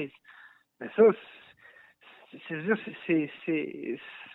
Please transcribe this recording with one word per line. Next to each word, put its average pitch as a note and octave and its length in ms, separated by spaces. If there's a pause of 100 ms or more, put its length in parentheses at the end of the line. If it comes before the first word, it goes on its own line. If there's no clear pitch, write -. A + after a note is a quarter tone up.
(800)
Mais - 160
ça, G#3+ 60 (1300)
c'est, - 60 (100)
c'est, E3 80 (280)
c'est, - 120 (100)
c'est, D#3 240 (140)
c'est, D3 540 (360)